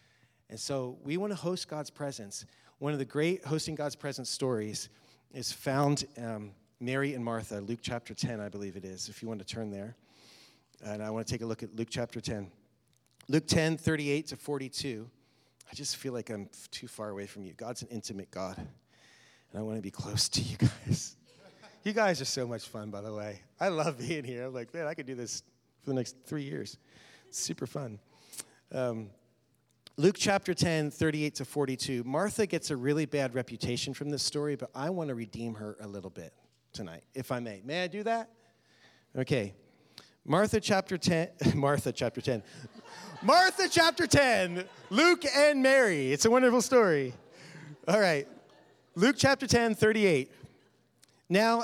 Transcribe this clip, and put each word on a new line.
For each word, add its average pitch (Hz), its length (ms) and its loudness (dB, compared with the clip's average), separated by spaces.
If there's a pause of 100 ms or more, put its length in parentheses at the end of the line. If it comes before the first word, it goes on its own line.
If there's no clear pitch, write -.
(500)
And 113 100 -14
so 131 440 -6
we 151 140 -4
wanna 202 180 -4
host 170 320 -4
God's 151 240 -10
presence. 123 540 -10 (320)
One 147 160 -2
of 139 60 -2
the 131 60 -4
great 165 380 0
hosting 156 320 -4
God's 147 200 -6
presence 135 340 -8
stories 110 600 -4 (440)
is 127 180 -8
found, 139 540 0 (120)
um, 110 340 -10 (280)
Mary 135 340 -2
and 120 120 -6
Martha, 110 340 -6
Luke 107 220 -6
chapter 120 320 -8
ten, 117 260 -6
I 104 80 -8
believe 98 300 -10
it 95 80 -12
is, 92 240 -12
if - 120 -18
you 113 60 -10
want 110 140 -8
to 95 40 -18
turn 110 240 -8
there. 101 280 -10 (840)
And 107 220 -8
I 107 60 -6
wanna 110 160 -6
take 123 160 -6
a 117 40 -6
look 113 160 -6
at 110 140 -12
Luke 113 160 -4
chapter 117 300 -6
ten. 101 280 -8 (800)
Luke 156 200 2
ten 160 300 2
thirty-eight 151 500 0
to 139 100 -10
forty-two. 131 720 -6 (600)
I - 60 -18
just - 220 -6
feel 131 160 -8
like 117 160 -8
I'm 101 220 -8
f-, - 200 -20
too - 160 -12
far 107 220 -10
away 101 180 -8
from 104 160 -16
you. 90 100 -14
God's 117 280 -10
an 117 80 -14
intimate 101 420 -10
God, 92 260 -8
and - 1040 -18
I - 20 -6
wanna 110 200 -6
be 95 100 -10
close - 380 -4
to - 120 -2
you - 140 -6
guys. - 600 0 (640)
You 208 80 0
guys 196 300 2
are 131 40 -4
so 127 220 -2
much 117 220 -8
fun, 107 220 -10
by 101 100 -8
the 107 120 -8
way. 104 280 -8 (180)
I 180 80 0
love 156 320 0
being 147 240 -4
here. 123 220 -8
I'm 131 80 -8
like, 120 200 -8
"Man, 165 140 -4
I 160 60 -4
could 151 120 -10
do 131 100 -8
this 120 280 -8 (400)
for 139 60 -6
the 135 60 0
next 123 200 -2 (100)
three 151 180 -6
years." 139 340 -10 (500)
It's - 120 -10
super 143 280 -6
fun. 120 320 -8 (720)
Um, 113 380 -2 (880)
Luke 185 200 6
chapter 196 360 2
ten, 160 360 2
thirty-eight 151 460 0
to 131 100 -6
forty-two. 131 600 -2
Martha 190 420 0
gets 160 240 -4
a 139 60 -2
really 147 280 2
bad 135 300 0
reputation 123 580 -4
from 143 160 -6
this 143 140 -2
story, 147 320 -2
but 127 180 -10
I 143 160 -4
wanna 160 240 -4
redeem 117 420 -6
her 107 260 -10
a 107 60 -12
little 98 220 -10
bit 85 240 -14 (380)
tonight, 85 320 -12 (100)
if 135 180 -10
I 123 80 -2
may. 104 260 -10
May 165 180 -4
I 180 40 -4
do 196 160 -8
that? 226 260 -2 (880)
Okay. 123 380 -2 (720)
Martha 202 340 4
chapter 190 380 0
ten, 165 320 2 (120)
<laughs> - 140 4
Martha 139 360 2
chapter 120 300 -4
ten. 117 220 -2 (800)
Martha 359 460 6
chapter 330 400 4
ten, 190 560 4 (260)
Luke 330 360 6 (100)
and 285 260 6
Mary. 202 520 6
It's 147 120 2
a 226 60 6
wonderful 247 300 8
story. 165 520 6 (760)
All 202 120 6
right. 170 280 4 (680)
Luke 226 220 6
chapter 262 300 4
ten, 233 280 4
thirty-eight. 202 560 4 (960)
Now, 226 360 4